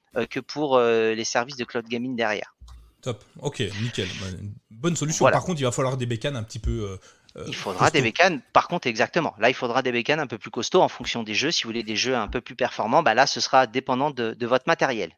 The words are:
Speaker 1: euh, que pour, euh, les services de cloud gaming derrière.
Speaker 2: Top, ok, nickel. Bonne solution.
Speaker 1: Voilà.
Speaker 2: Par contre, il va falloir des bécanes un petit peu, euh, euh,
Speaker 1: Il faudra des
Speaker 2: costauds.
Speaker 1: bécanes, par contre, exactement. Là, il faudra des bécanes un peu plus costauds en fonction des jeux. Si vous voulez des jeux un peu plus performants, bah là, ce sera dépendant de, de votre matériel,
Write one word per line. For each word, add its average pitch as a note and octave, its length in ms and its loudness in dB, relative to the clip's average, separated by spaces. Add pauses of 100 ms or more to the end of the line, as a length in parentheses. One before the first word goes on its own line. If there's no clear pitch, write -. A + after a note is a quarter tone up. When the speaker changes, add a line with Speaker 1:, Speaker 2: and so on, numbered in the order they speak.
(180)
Speaker 1:
euh, A#2 80 0
que - 140 -6
pour, C#3 380 0
euh, A2+ 360 4
les A2+ 120 -4
services B2+ 320 -4
de A#2+ 60 -6
cloud A2+ 240 -6
gaming A#2+ 280 -4
derrière. G#2+ 400 -2 (480)
Speaker 2:
Top, A#2+ 200 -8 (160)
ok, C#3+ 200 -6 (240)
nickel. A2+ 260 -4 (600)
Bonne C#3 240 -2
solution. D3 300 0
Speaker 1:
Voilà. C3+ 120 6
Speaker 2:
Par - 80 0
contre, E3+ 160 -2
il C3 40 0
va A#2+ 60 2
falloir C3 240 -2
des B2 120 -4
bécanes B2+ 280 -4
un A2 80 -6
petit - 140 -12
peu, A2+ 140 -4
euh, G2+ 260 -6 (400)
euh, - 100 -10
Speaker 1:
Il A#2+ 80 -8
faudra E3+ 360 2
des D3+ 80 4
Speaker 2:
costauds. C3 40 2
Speaker 1:
bécanes, D#3 380 4 (100)
par - 160 6
contre, F3 200 -2
exactement. A#2 500 0
Là, A2 120 6
il C3 40 2
faudra B2+ 300 0
des B2+ 80 0
bécanes A#2+ 280 0
un D3 60 -2
peu A2+ 140 -8
plus - 100 -14
costauds F3 320 2
en C#3 80 4
fonction - 320 -6
des G#2+ 140 -6
jeux. C3+ 160 0
Si - 120 -2
vous A#2 60 -6
voulez A2+ 140 -4
des G#2+ 120 -4
jeux A#2+ 200 0
un G#2+ 120 0
peu B2 140 -4
plus - 140 -16
performants, A#2+ 480 2
bah A#2 100 6
là, C3 140 6
ce - 140 -4
sera C3 260 4
dépendant C3 420 -2
de, A#2+ 240 -6
de A2+ 140 -6
votre B2 180 2
matériel, B2+ 520 0